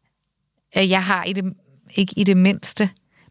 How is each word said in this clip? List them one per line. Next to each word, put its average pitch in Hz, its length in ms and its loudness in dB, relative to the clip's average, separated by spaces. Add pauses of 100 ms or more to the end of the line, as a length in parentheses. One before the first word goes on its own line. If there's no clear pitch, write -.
(720)
at 190 160 0
jeg 185 160 2
har 185 180 -2
i 190 100 -6
det, 185 200 -6 (380)
ikke 190 280 -2
i 208 40 2
det 190 140 4
mindste, 196 520 0 (420)